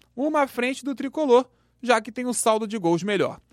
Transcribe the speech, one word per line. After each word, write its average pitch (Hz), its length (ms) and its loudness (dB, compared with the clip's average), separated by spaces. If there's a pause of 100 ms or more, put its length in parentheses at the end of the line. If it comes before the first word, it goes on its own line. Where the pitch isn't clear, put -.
(140)
uma 302 280 0
à 269 80 2
frente 254 340 -6
do 277 100 -6
Tricolor, 262 520 2 (360)
já 233 200 2
que 220 100 -14
tem 247 140 -8
um 247 80 -2
saldo 220 340 0
de 208 100 -6
gols 170 240 2
melhor. 180 380 -2 (140)